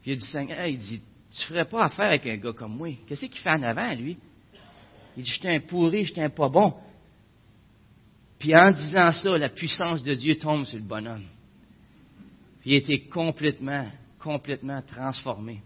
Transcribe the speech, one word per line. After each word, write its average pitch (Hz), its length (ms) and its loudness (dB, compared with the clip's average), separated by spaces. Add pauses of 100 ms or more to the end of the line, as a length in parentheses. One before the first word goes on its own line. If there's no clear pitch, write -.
Puis 135 100 -6
il - 20 -2
a - 20 -4
dit, « 120 160 -12
Seigneur, » 156 340 -6
il 143 120 -4
dit, « 110 220 -10 (360)
Tu - 100 -8
ferais 165 200 -2
pas 220 180 0
affaire 190 220 0
avec 151 200 2
un 110 100 -4
gars 113 160 -6
comme 113 240 -12
moi. 160 120 -8 (180)
Qu'est-ce 147 200 -10
qu'il - 140 -16
fait 180 100 -4
en 156 120 2
avant, 147 320 -2
lui ? » 131 220 -8 (1000)
Il 127 80 -12
dit, « 123 100 -6
J'étais 180 200 -2
un 147 60 0
pourri, 175 440 2
j'étais 170 180 -4
un 151 80 0
pas 147 180 0
bon. » 170 260 6 (1600)
Puis 156 180 2
en 185 140 12
disant 170 420 4
ça, 185 240 0
la 147 120 2
puissance 165 540 -4
de 139 120 -2
Dieu 139 220 0
tombe 151 280 -2
sur 120 140 -10
le 107 60 -10
bonhomme. 107 400 -8 (1400)
Puis 127 100 -10
il 139 60 6
était 139 240 2
complètement, 143 840 -4 (320)
complètement 139 640 -8
transformé. 117 840 -10